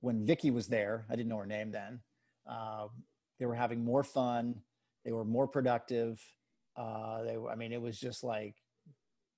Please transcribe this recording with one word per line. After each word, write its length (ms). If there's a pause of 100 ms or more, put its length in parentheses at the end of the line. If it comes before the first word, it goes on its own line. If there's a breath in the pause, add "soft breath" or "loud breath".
when 240
Vicky 280
was 160
there, 420
I 60
didn't 140
know 80
her 80
name 260
then, 280 (460)
um, 440 (500)
they 60
were 100
having 260
more 220
fun. 520 (480)
They 60
were 140
more 240
productive. 720 (540)
Uh, 480
they 140
were, 120
I 60
mean, 160
it 100
was 160
just 240
like, 320 (840)